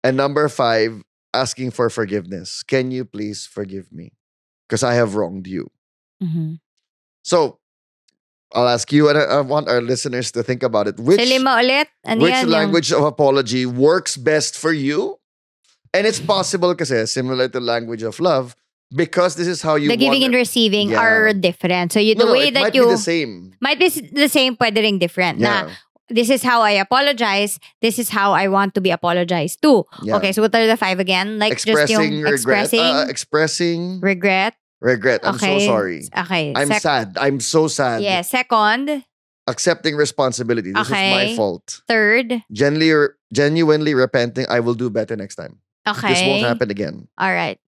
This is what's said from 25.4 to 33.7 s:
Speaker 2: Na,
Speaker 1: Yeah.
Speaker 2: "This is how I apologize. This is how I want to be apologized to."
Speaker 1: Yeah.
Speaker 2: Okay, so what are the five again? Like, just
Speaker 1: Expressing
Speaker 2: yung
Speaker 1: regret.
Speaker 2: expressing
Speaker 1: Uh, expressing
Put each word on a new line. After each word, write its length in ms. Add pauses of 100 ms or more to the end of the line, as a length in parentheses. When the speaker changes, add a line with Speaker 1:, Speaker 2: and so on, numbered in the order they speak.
Speaker 2:
Na, 280
Speaker 1:
Yeah. 80 (360)
Speaker 2:
"This 200
is 120
how 200
I 160
apologize. 760 (240)
This 200
is 120
how 240
I 160
want 240
to 80
be 80
apologized 720
to." 200 (200)
Speaker 1:
Yeah. 160
Speaker 2:
Okay, 120
so 120
what 120
are 120
the 120
five 200
again? 400
Like, 200
just 80
Speaker 1:
Expressing 280
Speaker 2:
yung 280
Speaker 1:
regret. 120 (320)
Speaker 2:
expressing 160
Speaker 1:
Uh, 280
expressing 680 (200)